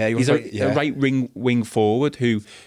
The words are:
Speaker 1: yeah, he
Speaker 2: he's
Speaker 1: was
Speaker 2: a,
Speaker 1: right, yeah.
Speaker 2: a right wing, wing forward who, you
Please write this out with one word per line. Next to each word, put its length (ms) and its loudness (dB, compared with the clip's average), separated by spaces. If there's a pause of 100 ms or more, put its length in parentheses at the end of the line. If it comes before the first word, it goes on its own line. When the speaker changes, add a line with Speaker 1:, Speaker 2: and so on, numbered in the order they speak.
Speaker 1:
yeah, 80 2
he 80 0
Speaker 2:
he's 120 2
Speaker 1:
was 120 2
Speaker 2:
a, 20 -12
Speaker 1:
right, 100 -14
yeah. 120 -2
Speaker 2:
a 100 0
right 220 -2
wing, 380 0
wing 280 0
forward 540 0
who, 100 -2
you 160 0 (240)